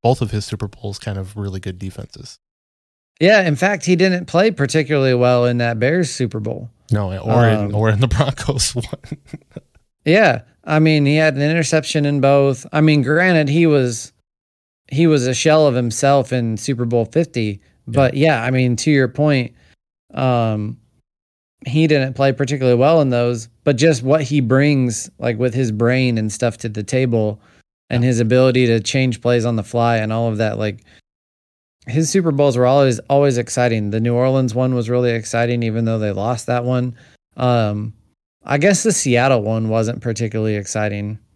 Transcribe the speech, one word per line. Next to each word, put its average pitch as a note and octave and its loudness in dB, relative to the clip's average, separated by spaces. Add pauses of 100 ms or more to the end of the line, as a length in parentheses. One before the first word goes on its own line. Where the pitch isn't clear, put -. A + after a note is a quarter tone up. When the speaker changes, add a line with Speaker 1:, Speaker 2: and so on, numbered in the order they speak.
Speaker 1:
both B2 0
of G#2+ -4
his G#2 -6
Super G#2 -8
Bowls G2+ -12
kind G2+ -8
of F#2+ -12
really G2 -8
good F#2 -10
defenses. - -14 (840)
Speaker 2:
Yeah, G3 4
in D#3+ 0
fact, F#3 -2
he F3+ 2
didn't F3+ 0
play - 2
particularly C#3 0
well B2 4
in A#2+ 0
that A#2 -2
Bears D3 0
Super A2+ -4
Bowl. A2 -8 (200)
Speaker 1:
No, G2+ 0
or A#2 2
in, G#2+ 2
Speaker 2:
Um, G#2 -4
Speaker 1:
or A2 2
in G#2 0
the C3 2
Broncos C#3 -2
<laughs> - -
one. - -10 (840)
Speaker 2:
Yeah, D#3+ 2 (220)
I D#3 0
mean, D#3 4
he C#3+ 2
had D#3 2
an C#3 -4
interception D#3 0
in C#3+ 0
both. C#3 2
I D3+ 0
mean, D3+ 4
granted, D#3 2
he E3 2
was, B2+ 0 (760)
he D#3 2
was D3 2
a B2+ -2
shell D#3 2
of C3 2
himself B2+ 0
in A#2 -2
Super A#2+ -4
Bowl A#2 0
fifty, A2+ -4 (260)
but B2+ 2
Speaker 1:
Yeah. C#3+ 2
Speaker 2:
yeah, A2+ -6
I B2 -2
mean, B2+ 0
to D#3 -2
your C3+ 2
point, C#3+ 0 (640)
um, A2+ -2 (880)
he D#3 0
didn't C3+ 0
play C#3 2
particularly C3 0
well D#3 4
in C3+ 0
those, A#2+ -2 (140)
but C#3+ 2
just C#3 2
what D3 2
he C#3 0
brings, C3 0
like, A#2 -4
with B2 -2
his B2 -2
brain A#2+ 0
and A2 -4
stuff A#2 -4
to A#2 -8
the G#2+ -8
table A2+ -2 (520)
and A#2+ 0
Speaker 1:
Yeah. B2+ 2
Speaker 2:
his A#2+ 0
ability B2+ 4
to A#2 2
change B2+ -2
plays A#2+ 0
on A#2 -2
the G#2+ -4
fly A#2 0
and A2 -4
all A#2 -2
of G#2+ -4
that, G#2+ -2
like, G#2+ -6 (1040)
his D3+ -2
Super F3 0
Bowls C#3 2
were B2 2
always, C3 4 (120)
always C#3 2
exciting. A2+ -2
The A2 -2
New A#2+ 0
Orleans B2+ 0
one B2+ 0
was A#2 -4
really B2 0
exciting, A#2+ -2
even A2+ -2
though A2+ -2
they G#2+ -2
lost A2 -4
that B2 -2
one. B2 -2 (420)
Um, A2 -2 (500)
I C#3+ -2
guess F#3 2
the A3 0
Seattle B2+ 2
one A2 -2
wasn't A2+ -2
particularly A2 -4
exciting. G#2 -6 (180)